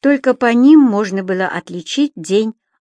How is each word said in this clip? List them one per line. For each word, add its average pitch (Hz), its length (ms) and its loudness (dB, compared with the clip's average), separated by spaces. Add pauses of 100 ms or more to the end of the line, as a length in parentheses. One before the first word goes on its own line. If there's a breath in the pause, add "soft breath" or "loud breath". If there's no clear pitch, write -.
Только 277 300 0
по 247 180 -2
ним 269 300 6
можно 202 420 -2
было 185 240 -4
отличить 180 680 -6
день 208 380 -2 (260)